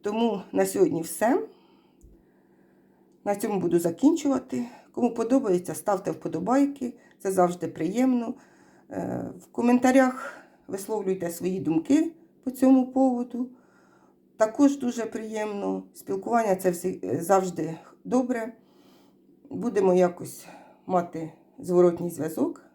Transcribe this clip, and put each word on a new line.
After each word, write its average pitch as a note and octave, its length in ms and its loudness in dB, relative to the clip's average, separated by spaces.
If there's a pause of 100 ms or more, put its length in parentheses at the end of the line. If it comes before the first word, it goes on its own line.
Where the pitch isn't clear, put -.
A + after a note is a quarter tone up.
Тому G#3 420 -2 (100)
на F#3+ 140 2
сьогодні F#3 360 2
все. C4 460 0 (1800)
На G3+ 120 0
цьому G#3 240 -2
буду E3+ 180 2
закінчувати. B3+ 880 0 (260)
Кому A#3 220 -2
подобається, G#3 600 0
ставте F#3+ 360 -2
вподобайки. A#3+ 840 -2 (240)
Це G3 140 -4
завжди F3 360 0
приємно. A#3 640 0 (560)
Е, - 400 -6 (100)
в - 60 -20
коментарях B3 920 2 (320)
висловлюйте F#3+ 640 -4
свої F#3 300 -4
думки D4 520 0 (320)
по B3+ 60 -4
цьому C4 420 4
поводу. B3 580 0 (920)
Також C#4 380 2
дуже A#3+ 280 -4
приємно. G#3+ 760 -6 (120)
Спілкування — G3+ 640 0
це F#3 140 0
всі-, F3 500 -4
завжди F3+ 580 0 (260)
добре. A#3+ 480 -2 (1000)
Будемо F#3+ 440 2
якось F3 520 0 (400)
мати E3+ 460 -2 (260)
зворотній F3 520 4
зв'язок. - 520 -4 (120)